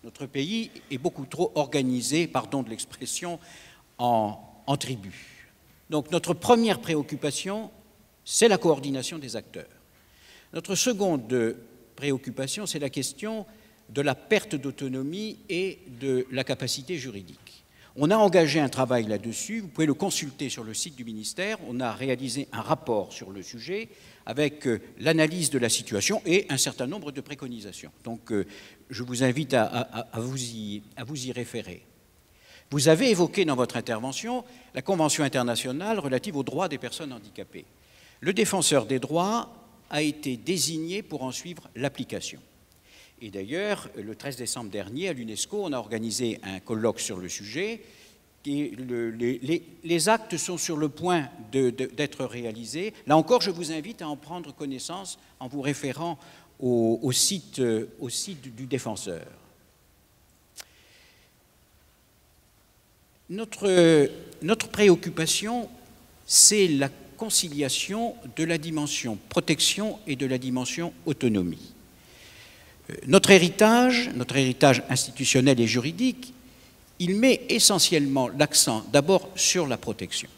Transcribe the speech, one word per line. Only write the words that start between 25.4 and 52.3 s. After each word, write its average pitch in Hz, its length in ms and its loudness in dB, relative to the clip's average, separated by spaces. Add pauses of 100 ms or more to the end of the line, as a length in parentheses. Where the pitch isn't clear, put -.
de 135 80 0
la 117 100 2
situation 113 560 -2
et 190 260 2
un 139 60 0
certain 127 300 -2
nombre 147 240 -8
de 131 100 -12
préconisations. 120 680 -14 (140)
Donc, 113 260 -12
euh, 101 160 0 (440)
je 113 120 -10
vous 123 220 -2
invite 131 300 0
à, 113 100 6
à, 117 360 -6
à, 117 120 -10
à 113 80 -6
vous 131 200 -6
y, 107 420 -8 (140)
à 131 60 -14
vous 127 240 -10
y 127 60 -8
référer. 117 500 -10 (880)
Vous 143 160 2
avez 175 240 8
évoqué 175 340 4
dans 147 120 2
votre 123 200 0
intervention 135 680 -6 (280)
la 131 100 -6
Convention 156 420 2
internationale 135 760 -2
relative 143 380 -4
aux 139 80 -2
droits 165 240 -2
des 143 100 -6
personnes 131 340 -10
handicapées. 101 520 -16 (560)
Le 156 120 0
défenseur 170 540 2
des 131 140 0
droits 190 520 -2 (380)
a 151 120 -2
été 147 340 -4
désigné 160 680 -4
pour 135 220 -10
en 127 80 -6
suivre - 420 -14
l'application. 127 640 -8 (840)
Et 107 80 -14
d'ailleurs, 165 640 -6
le 107 180 -10
treize 135 220 -10
décembre 117 340 -8
dernier, 107 380 -6
à 170 40 -4
l'unesco, 120 500 -8
on 170 100 -4
a 127 60 -4
organisé 113 640 -4
un 95 180 -10
colloque 113 400 -2
sur 95 180 -6
le 92 100 -10
sujet. 170 540 -8 (640)
Et 143 240 -2
le, 120 400 -4
les, 120 320 -2
les, 160 200 -2 (220)
les 165 240 2
actes 220 300 0
sont 180 180 -4
sur 156 220 -4
le 151 100 2
point 165 400 0 (240)
de, 131 160 4
de, 117 160 -4
d'être 139 400 -4
réalisés. 117 720 -8 (120)